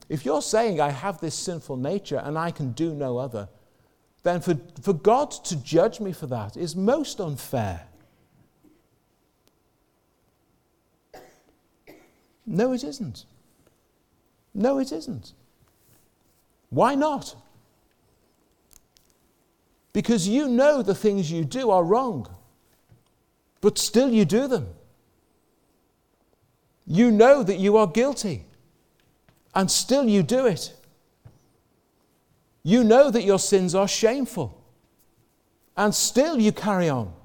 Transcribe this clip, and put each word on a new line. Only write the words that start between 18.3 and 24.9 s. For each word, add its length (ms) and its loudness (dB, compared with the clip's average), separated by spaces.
Because 360 0
you 180 0
know 360 2
the 120 -2
things 380 0
you 120 -4
do 260 -4
are 120 4
wrong, 460 -2
but 160 2
still 320 2
you 160 4
do 220 2
them. 220 -4